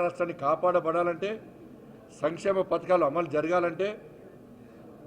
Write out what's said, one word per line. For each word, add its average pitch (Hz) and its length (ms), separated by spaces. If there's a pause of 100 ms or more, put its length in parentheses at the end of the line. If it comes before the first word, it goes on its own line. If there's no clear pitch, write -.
రాష్ట్రాన్ని 170 400
కాపాడబడాలంటే, 170 840 (920)
సంక్షేమ 180 400 (100)
పథకాలు 170 380
అమలు 165 260
జరగాలంటే, 175 520 (1200)